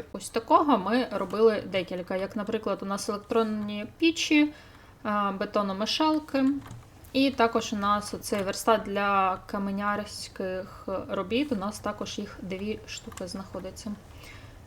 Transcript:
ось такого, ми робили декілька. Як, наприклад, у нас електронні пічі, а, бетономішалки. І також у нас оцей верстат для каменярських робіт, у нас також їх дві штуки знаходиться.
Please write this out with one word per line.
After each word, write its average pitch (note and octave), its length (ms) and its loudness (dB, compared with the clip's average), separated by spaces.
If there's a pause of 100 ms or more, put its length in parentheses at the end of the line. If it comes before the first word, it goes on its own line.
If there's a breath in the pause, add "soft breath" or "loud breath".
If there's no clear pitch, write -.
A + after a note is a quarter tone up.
(120)
ось - 180 -10
такого, D4+ 480 4
ми G#3+ 340 0
робили G3+ 540 4
декілька. F#3 500 -2
Як, G3 200 -4
наприклад, G#3+ 460 -2
у G3 40 -6
нас G3 220 -4
електронні G#3+ 760 0 (120)
пічі, D#4 540 6 (500 loud breath)
а, G#3 300 2
бетономішалки. G#3+ 1120 2 (680)
І C4+ 180 4
також A3+ 420 2
у G#3+ 40 0
нас G#3 380 0
оцей G3+ 280 -2
верстат G3 400 2
для G3 640 2
каменярських G3 1400 -4 (200)
робіт, G#3 440 0
у A#3 40 0
нас G3 220 -4
також G#3 400 -6
їх G3+ 240 -10
дві G3 440 -6
штуки - 400 -12
знаходиться. F#3+ 680 -10 (760 loud breath)